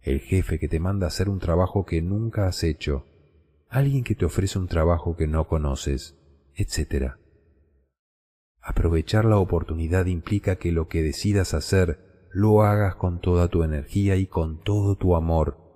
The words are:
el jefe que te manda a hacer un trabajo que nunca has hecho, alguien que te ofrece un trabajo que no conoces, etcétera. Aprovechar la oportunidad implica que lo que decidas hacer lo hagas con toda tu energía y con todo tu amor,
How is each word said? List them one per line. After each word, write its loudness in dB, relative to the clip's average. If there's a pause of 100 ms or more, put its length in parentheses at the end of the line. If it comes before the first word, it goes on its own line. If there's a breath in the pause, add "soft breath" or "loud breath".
el -2
jefe -2
que -4
te -2
manda -2
a 0
hacer -2
un -2
trabajo 0
que -2
nunca -2
has -4
hecho, -2 (640)
alguien 0
que -2
te -2
ofrece -2
un -2
trabajo 0
que -2
no 0
conoces, -4 (380)
etcétera. -4 (1400)
Aprovechar 0
la 4
oportunidad 0
implica -2
que -2
lo 0
que -2
decidas 0
hacer -2
lo 4
hagas 2
con -2
toda 2
tu 0
energía 0
y 0
con -4
todo 0
tu 2
amor, 2 (200)